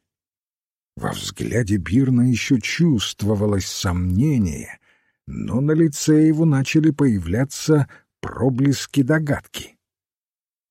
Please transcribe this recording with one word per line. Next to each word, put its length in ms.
Во 160
взгляде 640
Бирна 460
ещё 360
чувствовалось 1080
сомнение, 1120
но 340
на 120
лице 540
его 180
начали 460
появляться 960
проблески 800
догадки. 720